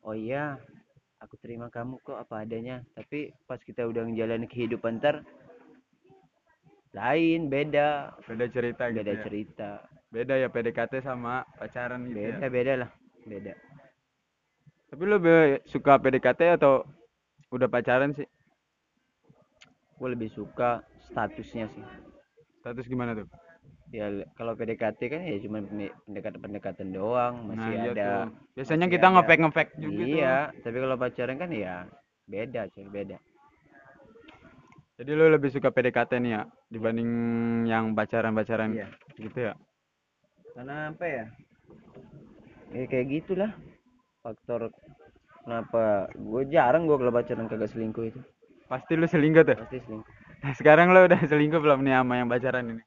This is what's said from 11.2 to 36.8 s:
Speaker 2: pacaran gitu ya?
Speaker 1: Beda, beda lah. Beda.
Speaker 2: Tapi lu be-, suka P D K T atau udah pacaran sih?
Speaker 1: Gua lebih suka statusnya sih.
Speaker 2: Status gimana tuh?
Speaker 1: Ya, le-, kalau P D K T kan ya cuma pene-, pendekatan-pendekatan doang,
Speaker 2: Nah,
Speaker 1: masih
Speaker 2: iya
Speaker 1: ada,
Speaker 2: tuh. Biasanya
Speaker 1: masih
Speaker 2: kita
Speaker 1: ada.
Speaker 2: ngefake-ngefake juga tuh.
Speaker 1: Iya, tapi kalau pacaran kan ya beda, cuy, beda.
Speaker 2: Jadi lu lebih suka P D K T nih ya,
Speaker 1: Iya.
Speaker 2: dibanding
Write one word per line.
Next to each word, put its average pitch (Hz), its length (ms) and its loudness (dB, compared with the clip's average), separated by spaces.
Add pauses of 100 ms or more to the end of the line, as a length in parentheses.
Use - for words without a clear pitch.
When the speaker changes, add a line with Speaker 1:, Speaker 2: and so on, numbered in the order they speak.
Speaker 2:
pacaran 123 480 -10
gitu 117 160 -10
ya? 110 160 -6
Speaker 1:
Beda, 135 160 -6
beda 123 200 0 (120)
lah. - 40 -16 (360)
Beda. 101 280 -14 (1400)
Speaker 2:
Tapi 143 160 -8
lu 208 80 4
be-, 165 480 6
suka 139 320 6
P 127 160 2
D 131 80 2
K - 60 4 (100)
T - 40 2 (120)
atau 139 320 4 (640)
udah 127 160 0
pacaran 123 480 0
sih? 143 160 -10 (1700)
Speaker 1:
Gua 127 160 -6
lebih 113 160 -8
suka 120 560 -4 (240)
statusnya 110 640 -6
sih. 101 80 -18 (800)
Speaker 2:
Status 120 240 -12
gimana 120 320 -4
tuh? 101 80 -12 (640)
Speaker 1:
Ya, 107 160 -8
le-, 101 320 -8
kalau 117 160 -8
P 110 160 -8
D 110 80 -4
K 107 160 -2
T 123 160 -6
kan 160 160 -8
ya 143 160 -6
cuma 104 240 -8
pene-, 101 240 -10 (160)
pendekatan-pendekatan 98 880 -10
doang, 120 480 -2
Speaker 2:
Nah, 110 160 -10
Speaker 1:
masih 110 160 -6
Speaker 2:
iya 113 160 -4
Speaker 1:
ada, 107 160 -2
Speaker 2:
tuh. 101 200 -2 (280)
Biasanya 160 320 0
Speaker 1:
masih 175 80 2
Speaker 2:
kita 180 160 6
Speaker 1:
ada. 190 80 4
Speaker 2:
ngefake-ngefake 160 540 4 (100)
juga 151 160 -6
tuh. 120 160 -2
Speaker 1:
Iya, 139 220 2 (260)
tapi 117 160 -6
kalau 131 240 -2
pacaran 127 400 -6
kan 180 80 -8
ya 101 240 -6 (560)
beda, 113 400 -8
cuy, 98 160 -20
beda. 98 320 -10 (1800)
Speaker 2:
Jadi 127 160 -14
lu 156 160 6
lebih 147 240 6
suka 127 240 0
P - 80 2
D 123 80 4
K 120 160 2
T 123 160 0
nih 117 160 -2
ya, 107 80 -4
Speaker 1:
Iya. - 240 -20
Speaker 2:
dibanding 113 400 -2 (560)